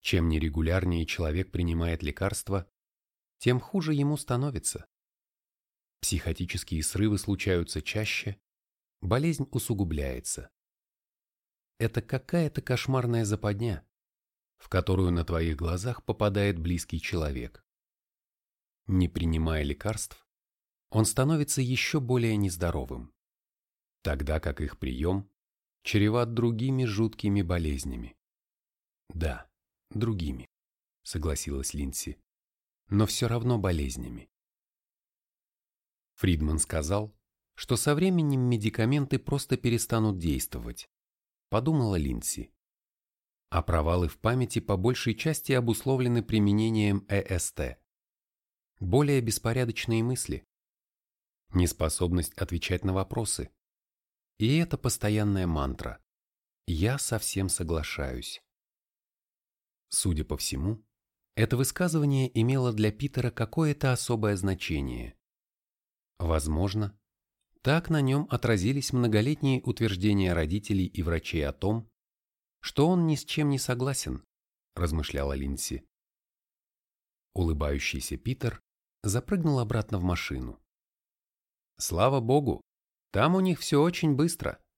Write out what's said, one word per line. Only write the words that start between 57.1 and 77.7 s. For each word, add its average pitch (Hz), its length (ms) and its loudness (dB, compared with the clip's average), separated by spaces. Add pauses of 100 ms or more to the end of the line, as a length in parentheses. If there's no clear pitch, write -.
соглашаюсь". 76 920 -4 (1500)
Судя 78 360 0
по - 100 -4
всему, 90 480 -4 (520)
это 110 220 2
высказывание 143 720 0 (140)
имело 123 320 2
для 107 180 2
Питера 120 380 -2
какое-то 143 600 0
особое 110 440 0
значение. 69 800 -2 (1000)
Возможно, 85 800 0 (640)
так 160 300 2
на 151 100 2
нём 139 300 2
отразились 117 600 0
многолетние 127 680 2
утверждения 101 720 2
родителей 90 540 0
и - 160 -4
врачей 82 420 -2
о 71 80 -2
том, 107 340 -2 (720)
что - 260 2
он 175 180 4
ни 160 80 4
с 143 100 -4
чем 147 260 0
не 139 100 2
согласен, 127 640 -4 (480)
размышляла 73 600 -2
Линдси. 69 540 -6 (1500)
Улыбающийся 73 840 -2